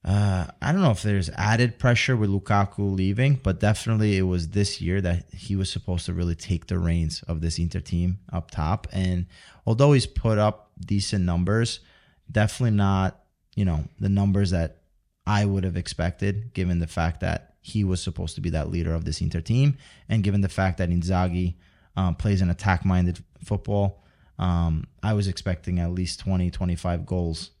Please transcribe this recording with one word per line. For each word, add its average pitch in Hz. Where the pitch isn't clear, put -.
uh, 95
I 139
don't 190
know 160
if 95
there's 98
added 113
pressure 123
with 107
Lukaku 98
leaving, 101
but 92
definitely 107
it 95
was 90
this 98
year 92
that 85
he -
was 95
supposed 87
to 90
really 85
take -
the 92
reins 85
of 80
this 82
Inter 85
team 90
up 85
top. 80
And 92
although 131
he's 135
put 110
up 107
decent 98
numbers, 90
definitely 107
not, 98
you 98
know, 78
the 101
numbers 98
that 82
I 104
would 98
have 90
expected, 101
given 90
the 85
fact 82
that 82
he -
was 92
supposed 87
to -
be -
that 80
leader 85
of 82
this 80
Inter 85
team, 135
and 110
given 101
the 98
fact 92
that 90
Inzaghi, 90
um, 92
plays 101
an 95
attack-minded 90
football, 101
um, 85
I 107
was 101
expecting 90
at 87
least 90
twenty, 92
twenty-five 87
goals 85